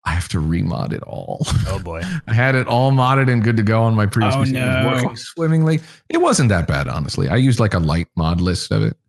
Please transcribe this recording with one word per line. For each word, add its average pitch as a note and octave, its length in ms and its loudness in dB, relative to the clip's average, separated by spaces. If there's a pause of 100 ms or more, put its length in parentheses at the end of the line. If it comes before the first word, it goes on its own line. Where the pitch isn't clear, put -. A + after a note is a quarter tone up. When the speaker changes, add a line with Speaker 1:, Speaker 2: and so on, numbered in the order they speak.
Speaker 1:
I D#2 60 -4
have F2 180 -4
to F2 100 -2
remod D2+ 540 -2
it - 80 -10
all. - 440 -8 (100)
<laughs> - 120 0
Speaker 2:
Oh, G2 120 -4
boy. E2+ 200 -10 (260)
Speaker 1:
I A2+ 60 -4
had B2+ 220 2
it B2+ 120 0
all B2+ 260 2
modded C3 380 2
and A#2 140 2
good A2+ 140 2
to A2 40 2
go A2+ 200 2
on A2+ 120 4
my G#2 120 2
previous G#2 300 0
Speaker 3:
Oh, C3+ 80 0
Speaker 1:
P C3+ 60 0
C. C3 60 -2
It B2+ 100 -2
was B2+ 200 0
Speaker 3:
no. C3 40 0
Speaker 1:
working B2 260 -2
swimmingly. D#3+ 640 0 (280)
It E4+ 140 0
wasn't F#3 260 2
that F2 180 2
bad, C#2 220 -2
honestly. C#2 400 -4
I F2+ 80 0
used, B2 240 2
like, G2+ 140 2
a F2+ 60 2
light D#2+ 360 0
mod E2+ 240 0
list F2+ 320 -2
of G#2 100 0
it. G#2+ 140 -2 (120)